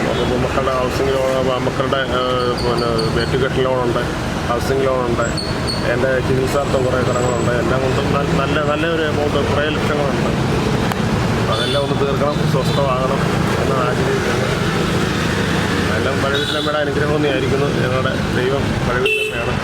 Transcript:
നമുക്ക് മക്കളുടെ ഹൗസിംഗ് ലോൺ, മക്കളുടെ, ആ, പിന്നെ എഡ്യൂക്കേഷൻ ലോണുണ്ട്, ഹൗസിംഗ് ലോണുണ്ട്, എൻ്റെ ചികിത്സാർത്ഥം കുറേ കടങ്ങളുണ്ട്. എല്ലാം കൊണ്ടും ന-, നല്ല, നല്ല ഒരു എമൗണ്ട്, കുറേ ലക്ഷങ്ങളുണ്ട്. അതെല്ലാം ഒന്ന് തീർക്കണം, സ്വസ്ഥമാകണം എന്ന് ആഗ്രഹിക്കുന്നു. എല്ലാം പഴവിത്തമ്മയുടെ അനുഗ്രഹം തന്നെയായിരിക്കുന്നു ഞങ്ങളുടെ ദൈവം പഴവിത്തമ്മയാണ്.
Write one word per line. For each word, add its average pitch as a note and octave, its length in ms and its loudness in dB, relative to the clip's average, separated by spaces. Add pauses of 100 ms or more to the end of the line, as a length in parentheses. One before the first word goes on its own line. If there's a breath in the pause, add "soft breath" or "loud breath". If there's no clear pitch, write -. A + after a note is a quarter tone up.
നമുക്ക് B2+ 400 0
മക്കളുടെ C3 360 0
ഹൗസിംഗ് C3 340 0
ലോൺ, C3 520 0
മക്കളുടെ, C3+ 320 0
ആ, B2+ 240 -2 (400)
പിന്നെ A#2 640 0
എഡ്യൂക്കേഷൻ B2+ 400 0
ലോണുണ്ട്, B2 380 0 (480)
ഹൗസിംഗ് C3+ 360 0
ലോണുണ്ട്, B2 400 0 (680)
എൻ്റെ B2+ 340 2
ചികിത്സാർത്ഥം C3 580 0
കുറേ B2+ 180 0
കടങ്ങളുണ്ട്. B2 480 0
എല്ലാം B2+ 320 0
കൊണ്ടും C3 300 0
ന-, C#3 280 0
നല്ല, D3+ 300 0
നല്ല D3+ 240 0
ഒരു D#3+ 60 0
എമൗണ്ട്, D3 380 0 (100)
കുറേ C#3+ 200 2
ലക്ഷങ്ങളുണ്ട്. C#3+ 600 0 (1200)
അതെല്ലാം C3+ 300 0
ഒന്ന് C#3 180 0
തീർക്കണം, C#3+ 500 2
സ്വസ്ഥമാകണം C3+ 680 2 (420)
എന്ന് C3+ 140 0
ആഗ്രഹിക്കുന്നു. B2+ 720 0 (1500)
എല്ലാം B2+ 260 0
പഴവിത്തമ്മയുടെ D3 560 0
അനുഗ്രഹം D3 360 0
തന്നെയായിരിക്കുന്നു C3+ 500 0
ഞങ്ങളുടെ B2+ 480 0 (280)
ദൈവം C3+ 220 0 (240)
പഴവിത്തമ്മയാണ്. B2+ 680 -2 (100)